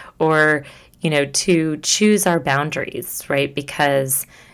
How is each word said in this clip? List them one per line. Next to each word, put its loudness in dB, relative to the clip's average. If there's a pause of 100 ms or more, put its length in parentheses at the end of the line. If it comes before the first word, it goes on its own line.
(180)
or, 2 (360)
you 0
know, 2
to 0
choose 2
our 2
boundaries, -4
right? 0
Because -2 (280)